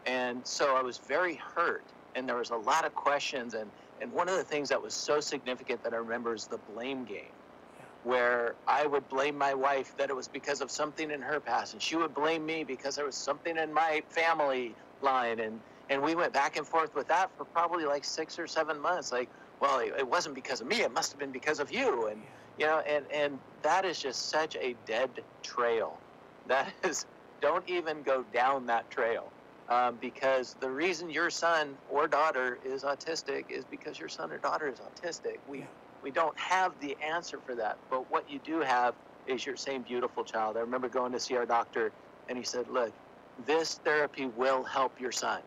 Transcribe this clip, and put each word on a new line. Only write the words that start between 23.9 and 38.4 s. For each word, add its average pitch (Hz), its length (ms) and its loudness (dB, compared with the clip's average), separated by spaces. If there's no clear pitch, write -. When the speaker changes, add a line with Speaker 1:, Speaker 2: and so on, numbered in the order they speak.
Speaker 1:
just - 300 -4
such - 260 0
a 123 180 -2
dead 113 240 0
trail. 113 560 0
That 139 280 2
<laughs> - 80 -8
is, 156 200 0
don't 170 260 2
even 160 340 -2
go 131 300 2
down 127 340 4
that 117 240 2
trail. 117 400 0
Um, 120 320 4
because 127 600 2
the 131 100 -2
reason 160 400 0
your 160 180 2
son 156 480 2
or 147 180 4
daughter 135 560 2
is 135 180 -4
autistic 139 680 -4
is 131 160 -8
because 147 320 -12
your 160 100 -10
son - 220 -8
or - 80 -8
daughter 147 300 -2
is 120 100 -6
autistic. - 580 -8
We, 139 100 -8
Speaker 2:
Yeah. 131 60 -10
Speaker 1:
we 139 100 -6
don't 156 260 2
have 185 420 2
the 139 160 -6
answer 160 380 -4
for 127 120 -4
that, 107 200 0
but 131 200 -2
what 156 200 0
you 139 80 -6
do 160 220 -2